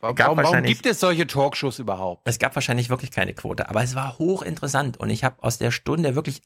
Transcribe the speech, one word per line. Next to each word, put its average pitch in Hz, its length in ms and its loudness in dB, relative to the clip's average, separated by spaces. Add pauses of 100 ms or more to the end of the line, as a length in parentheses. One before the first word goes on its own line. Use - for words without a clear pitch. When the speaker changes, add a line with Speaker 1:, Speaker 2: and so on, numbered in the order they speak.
Speaker 1:
Warum, 120 160 -2
Speaker 2:
gab 123 100 6
Speaker 1:
warum 156 120 2
Speaker 2:
wahrscheinlich 143 340 4
Speaker 1:
gibt - 140 -4
es 214 120 2
solche 170 260 4
Talkshows 139 540 0
überhaupt? 95 480 -6
Speaker 2:
Es 117 100 0
gab 120 180 -2
wahrscheinlich 120 340 0
wirklich - 220 -4
keine 95 220 -2
Quote, - 360 -8
aber 107 120 0
es 123 140 -2
war 131 240 -6
hochinteressant 151 800 -2
und 107 120 -4
ich 110 140 -2
habe 131 180 -2
aus 123 160 0
der 120 140 0
Stunde 143 440 0
wirklich 143 300 -4